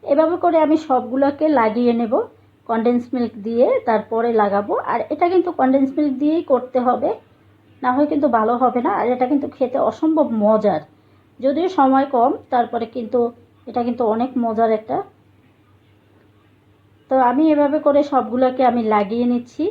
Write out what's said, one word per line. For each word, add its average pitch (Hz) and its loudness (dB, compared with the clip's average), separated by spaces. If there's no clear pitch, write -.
এভাবে 320 0
করে 339 0
আমি 311 2
সবগুলোকে 277 -2
লাগিয়ে 240 2
নেব 226 -2
কনডেন্স 240 0
মিল্ক 240 -4
দিয়ে, 233 2
তারপরে 226 -2
লাগাবো। 208 0
আর 233 -2
এটা 302 0
কিন্তু 359 2
কনডেন্স 269 2
মিল্ক 302 0
দিয়েই 311 0
করতে 247 -2
হবে, 247 0
না 254 0
হয় 294 2
কিন্তু 294 0
ভালো 226 2
হবে 247 0
না। 240 0
আর 208 -2
এটা 247 -2
কিন্তু 269 -2
খেতে - -2
অসম্ভব 311 0
মজার, 208 2
যদিও 294 -2
সময় 277 2
কম, 247 2
তারপরে 233 -2
কিন্তু 240 -4
এটা 247 -4
কিন্তু 240 -4
অনেক 226 0
মজার 226 0
একটা। 247 -6
তো 269 -2
আমি 262 2
এভাবে 294 2
করে 285 4
সবগুলোকে 254 0
আমি 240 -2
লাগিয়ে 214 0
নিচ্ছি। 247 -4